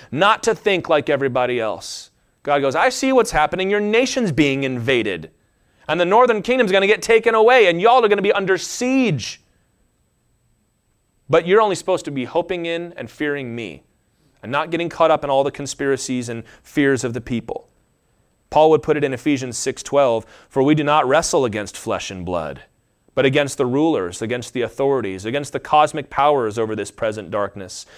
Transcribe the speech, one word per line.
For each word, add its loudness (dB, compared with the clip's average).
not 2
to 2
think 0
like 2
everybody 0
else. -8
God 2
goes, 0
"I 2
see -2
what's 2
happening. 0
Your 0
nation's 0
being 0
invaded. -2
And 0
the 0
northern 4
kingdom's 0
gonna 4
get 2
taken 4
away, 6
and 2
y'all 6
are 4
gonna 2
be 2
under 0
siege. -2
But 2
you're 4
only 2
supposed -2
to -8
be -4
hoping -4
in -8
and -12
fearing -6
me, -12
and -12
not -4
getting -4
caught 2
up 0
in -6
all 2
the -4
conspiracies -4
and -10
fears 0
of -4
the -8
people." -8
Paul 4
would 4
put 0
it -2
in -2
Ephesians -4
six -6
twelve, 2
"For 0
we 4
do 0
not 2
wrestle 2
against -4
flesh -6
and -10
blood, -6
but 2
against 0
the 0
rulers, -2
against -6
the -4
authorities, -4
against -6
the -6
cosmic 0
powers 0
over -2
this -8
present -6
darkness, -8